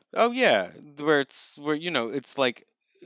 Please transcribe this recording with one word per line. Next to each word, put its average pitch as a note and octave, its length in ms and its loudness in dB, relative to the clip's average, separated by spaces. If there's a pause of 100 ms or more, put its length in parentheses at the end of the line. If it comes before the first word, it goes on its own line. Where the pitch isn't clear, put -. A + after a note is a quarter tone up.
(140)
Oh, A#3 160 4
yeah. E3 420 2
Where D3 480 0
it's, - 380 -8
where, D3 160 -4
you D#3+ 160 -6
know, B2 180 -2
it's B2+ 300 -8
like, B2+ 280 -2 (400)